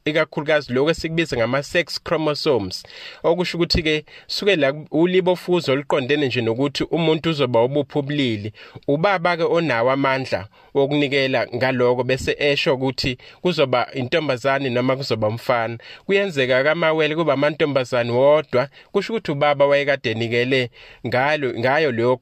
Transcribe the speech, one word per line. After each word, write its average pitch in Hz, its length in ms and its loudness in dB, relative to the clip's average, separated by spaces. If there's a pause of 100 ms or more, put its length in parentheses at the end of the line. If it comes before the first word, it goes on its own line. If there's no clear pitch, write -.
ikakhulukazi 156 680 -2
lokhu 139 180 2
esikubiza 160 460 -4
ngama-sex 135 680 -2
chromosomes. 147 800 -2 (400)
Okusho 170 360 0
ukuthi-ke, 156 460 0 (220)
suke 196 300 0
la 139 180 2 (160)
ulibofuzo 175 800 2
oluqondene 143 540 0
nje 120 140 -2
nokuthi 131 440 -2
umuntu 160 460 0
uzoba 123 340 2
ubuphi 143 340 -2
ubulili. 127 540 -2 (360)
Ubaba-ke 175 540 2
onawo 135 480 2
amandla 131 560 0 (280)
wokunikela 139 800 2
ngaloko, 123 500 2
bese 131 340 -2
esho 143 360 0
ukuthi 131 440 -4 (240)
kuzoba 139 500 0
intombazane 135 800 -2
noma 127 260 0
kuzoba 110 320 -2
umfana. 113 500 -2 (280)
Kuyenzeka 139 580 0
kamawele 156 520 0
kube 156 160 2
amantombazane 135 800 0
wodwa, 139 560 4 (240)
kusho 202 200 -2
ukuthi 214 200 -4
ubaba 143 340 2
wayekade 139 440 0
enikele 120 600 0 (360)
ngalo, 131 520 0
ngayo 135 340 2
leyo 123 300 0